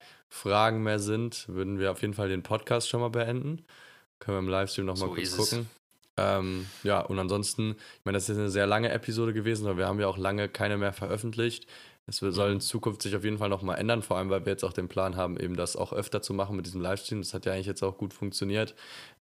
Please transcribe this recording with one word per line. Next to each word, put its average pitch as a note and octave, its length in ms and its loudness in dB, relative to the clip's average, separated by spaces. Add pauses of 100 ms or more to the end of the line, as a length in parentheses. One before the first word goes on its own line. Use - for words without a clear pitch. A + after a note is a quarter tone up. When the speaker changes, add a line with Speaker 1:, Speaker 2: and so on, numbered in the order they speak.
(340)
Speaker 1:
Fragen A2 500 4
mehr G#2+ 160 2
sind, A2 500 -2
würden F#2+ 280 -2
wir F#2+ 140 2
auf F2+ 100 -6
jeden G#2+ 120 0
Fall G2 160 0
den F#2 120 0
Podcast A2+ 460 0
schon A#2+ 140 0
mal A#2+ 80 0
beenden. B2+ 560 -2 (540)
Können G2 180 -2
wir - 20 2
im F#2 80 0
Livestream G2 380 0
noch F#2 120 0
mal F#2+ 100 0
Speaker 2:
So F2+ 60 -2
Speaker 1:
kurz E2+ 60 -2
Speaker 2:
ist F2+ 180 -2
es. G#2+ 120 2
Speaker 1:
gucken. A#2 200 -2 (480)
Ähm, F#2+ 520 2 (140)
ja, G2+ 180 4
und F#2+ 180 -2
ansonsten, G2+ 520 0
ich - 340 -14
meine, G2 100 0
das F#2+ 140 0
ist G#2 80 0
eine G#2 120 2
sehr G2+ 180 4
lange A2 220 4
Episode A2+ 440 0
gewesen, G#2+ 340 0
aber F#2 120 2
wir F#2 80 4
haben G2+ 120 2
ja G2+ 80 4
auch F#2+ 100 0
lange G2 300 0
keine G#2 300 0
mehr G2+ 160 2
veröffentlicht. A2 760 -2 (400)
Es - 140 -6
wird, G2 140 2
soll G2+ 160 4
in G2+ 60 2
Speaker 2:
Mhm. - 40 -2
Speaker 1:
Zukunft G#2+ 400 -2
sich G2+ 140 0
auf F#2+ 80 -2
jeden G#2+ 160 0
Fall G#2 100 0
noch G2 140 0
mal F#2 120 0
ändern, A2 280 2
vor F#2 140 0
allem, F#2+ 120 0
weil F#2+ 160 2
wir G2+ 80 2
jetzt - 100 -2
auch F#2 100 -2
den F2+ 140 -2
Plan F#2+ 280 0
haben, F2+ 240 -2
eben F2+ 160 -2
das F2 200 -2
auch - 160 -4
öfter G#2 300 -2
zu - 120 -6
machen G2 220 -2
mit F#2 120 -4
diesem F#2 140 -6
Livestream. G2+ 400 -2
Das - 120 -6
hat G2+ 120 -8
ja F#2+ 80 0
eigentlich F#2+ 120 -2
jetzt G2 180 -4
auch G2 140 -2
gut G2 160 -6
funktioniert. G2+ 600 -2 (460)